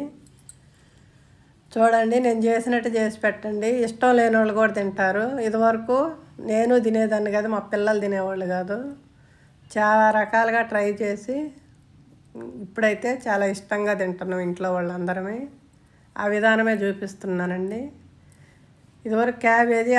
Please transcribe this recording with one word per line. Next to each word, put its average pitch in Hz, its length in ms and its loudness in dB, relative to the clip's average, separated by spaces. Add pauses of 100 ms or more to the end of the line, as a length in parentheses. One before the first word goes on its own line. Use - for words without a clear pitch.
(1700)
చూడండి, 226 540 4
నేను 226 200 2
చేసినట్టు 233 500 0
చేసి 220 300 -2
పెట్టండి. 208 440 -2 (140)
ఇష్టం 233 320 2
లేని 226 240 4
వాళ్ళు 214 180 2
కూడా 220 220 4
తింటారు. 196 440 0 (220)
ఇదివరకు 226 540 2 (520)
నేను 233 360 4
తినేదాన్ని 214 480 0
కాదు, 214 200 -2
మా 196 60 -2 (140)
పిల్లలు 208 300 0
తినేవాళ్ళు 190 500 -4
కాదు. 190 240 -4 (920)
చాలా 214 380 4 (100)
రకాలుగా 226 440 2 (100)
ట్రై 208 140 0 (160)
చేసి 208 340 -4 (1300)
ఇప్పుడైతే 214 460 0 (160)
చాలా 202 280 0
ఇష్టంగా 208 480 -2
తింటున్నాం 180 460 -4
ఇంట్లో 185 280 -4
వాళ్ళందరమే. 180 640 -6 (760)
ఆ 208 200 -4
విధానమే 220 480 2
చూపిస్తున్నానండి. 190 1000 -4 (1200)
ఇదివరకు 233 380 0
క్యాబేజీ 233 560 4